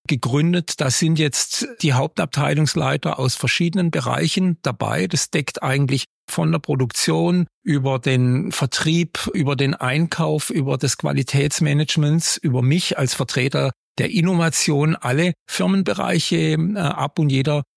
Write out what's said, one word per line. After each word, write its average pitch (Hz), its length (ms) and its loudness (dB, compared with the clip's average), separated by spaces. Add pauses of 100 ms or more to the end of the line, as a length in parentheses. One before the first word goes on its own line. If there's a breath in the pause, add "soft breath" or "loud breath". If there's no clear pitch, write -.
gegründet. 151 680 0
Da 139 120 0
sind 160 300 2
jetzt - 480 -2 (140)
die 143 120 2
Hauptabteilungsleiter 143 1300 0
aus 131 160 0
verschiedenen 170 560 0
Bereichen 156 680 0
dabei. 127 460 -2
Das - 220 -2
deckt - 320 -4
eigentlich 135 440 0 (220)
von 165 240 0
der 165 80 0
Produktion 160 880 0 (160)
über 135 360 0
den 127 520 2
Vertrieb, 165 840 0
über 143 220 0
den 139 180 2
Einkauf, 156 760 -2
über 139 260 -2
das 131 200 -2
Qualitätsmanagements, 147 1400 0
über 127 240 0
mich 147 380 2
als 131 160 0
Vertreter 135 560 0 (260)
der - 140 0
Innovation 165 840 2
alle 156 380 0 (160)
Firmenbereiche, 180 1040 0
äh, 170 240 0
ab 147 400 -2
und 147 140 2
jeder 139 320 0 (140)